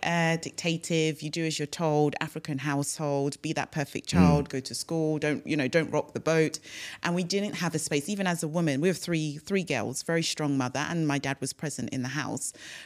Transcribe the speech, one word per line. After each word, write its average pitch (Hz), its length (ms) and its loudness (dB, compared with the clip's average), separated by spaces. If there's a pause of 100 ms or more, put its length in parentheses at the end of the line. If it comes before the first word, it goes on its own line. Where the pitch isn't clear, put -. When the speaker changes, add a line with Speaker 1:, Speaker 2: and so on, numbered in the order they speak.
Speaker 1:
uh, 165 320 4
dictative. 160 840 0
You 156 80 -4
do 165 140 -2
as 156 140 -2
you're 147 80 -2
told, 151 540 2
African 156 380 -6
household, 143 840 -2
be 156 120 -2
that 139 180 -4
perfect - 360 -4
child, 156 380 6
Speaker 2:
Mm. - 40 -12
Speaker 1:
go 135 100 -4
to 127 160 -8
school, 156 420 -2
don't, 151 260 0
you 151 120 -2
know, 135 100 2
don't 156 240 2
rock - 240 -2
the 110 60 -4
boat. 160 400 2 (420)
And 175 140 2
we 180 80 0
didn't 202 300 -2
have 170 200 0
a 156 60 0
space, - 280 -2
even 196 200 -2
as 170 160 0
a 156 40 0
woman, 151 320 2
we 185 80 4
have 180 100 2
three, 156 460 -2
three 196 180 0
girls, 123 400 -2
very 165 200 2
strong 147 360 0
mother, 127 220 0
and 160 260 0
my 143 120 2
dad 135 220 -4
was 139 120 -4
present - 380 -6
in 127 120 -2
the 127 60 -2
house. 131 440 -4 (340)